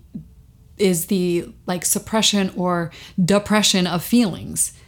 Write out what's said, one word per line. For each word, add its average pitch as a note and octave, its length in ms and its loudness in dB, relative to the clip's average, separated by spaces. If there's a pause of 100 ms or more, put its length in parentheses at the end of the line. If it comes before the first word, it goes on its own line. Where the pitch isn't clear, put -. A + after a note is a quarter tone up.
(760)
is F3+ 300 2
the, F3+ 460 0 (140)
like, F3+ 180 -4
suppression G3+ 720 0
or F3 340 -2 (340)
depression G3+ 640 2
of E3+ 160 -2
feelings. - 720 0 (160)